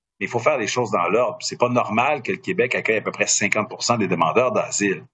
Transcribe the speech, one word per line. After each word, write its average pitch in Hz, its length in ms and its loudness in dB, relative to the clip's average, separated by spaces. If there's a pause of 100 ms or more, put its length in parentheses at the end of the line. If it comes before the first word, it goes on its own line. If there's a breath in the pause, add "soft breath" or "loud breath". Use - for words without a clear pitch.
(200)
mais 98 80 -4
il - 20 -14
faut 120 100 -2
faire 143 200 2
les 120 80 -2
choses 120 240 -2
dans 90 180 2
l'ordre. 117 320 0
C'est - 180 -8
pas 123 100 4
normal 120 520 0
que 113 100 -4
le 92 60 -6
Québec 104 380 -2
accueille 107 220 0
à 98 40 -2
peu 95 100 -4
près 101 160 -2
cinquante 104 420 0
pour - 140 -10
cent 120 140 2
des 101 100 0
demandeurs 87 440 2
d'asile. 98 520 0 (100)